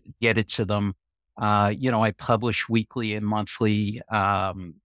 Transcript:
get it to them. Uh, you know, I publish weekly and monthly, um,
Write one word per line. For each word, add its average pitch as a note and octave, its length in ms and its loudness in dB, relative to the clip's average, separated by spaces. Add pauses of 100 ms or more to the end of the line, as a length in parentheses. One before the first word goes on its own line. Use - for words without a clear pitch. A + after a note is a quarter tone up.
(220)
get A2+ 160 4
it A2 160 0
to A2+ 120 -2
them. G2+ 280 -2 (440)
Uh, G#2 400 2
you C3 140 -2
know, A2 100 2
I A2 100 2
publish A2+ 580 0
weekly A2+ 440 -2
and G#2+ 120 -4
monthly, G#2+ 840 0
um, F#2+ 760 0